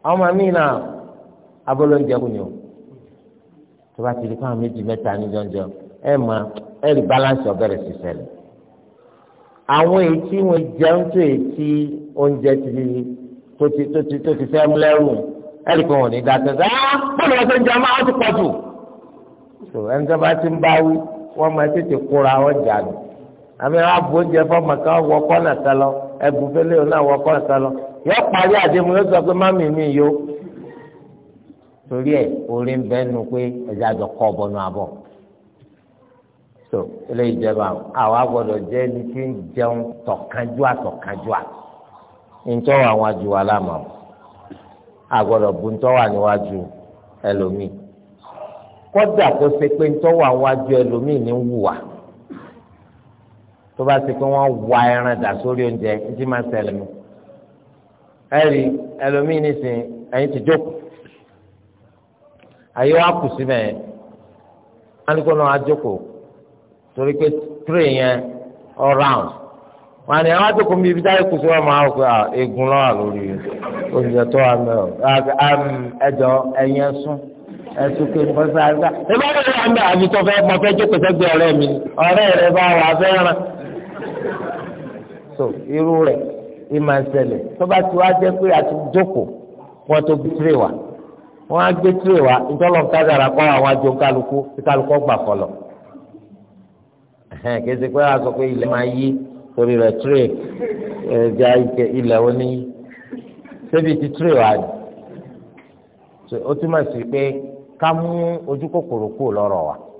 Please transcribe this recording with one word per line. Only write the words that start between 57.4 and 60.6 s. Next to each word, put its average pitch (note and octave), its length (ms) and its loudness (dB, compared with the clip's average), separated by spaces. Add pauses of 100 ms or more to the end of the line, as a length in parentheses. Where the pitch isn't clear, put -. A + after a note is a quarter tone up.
Ẹ D3 120 2
rí C#3 180 2 (340)
ẹlòmíì C#3+ 440 0
nísìnyí, C3+ 420 -4 (260)
ẹ̀yin C3+ 220 -2
ti C#3+ 100 -6
jókòó. - 320 0 (2000)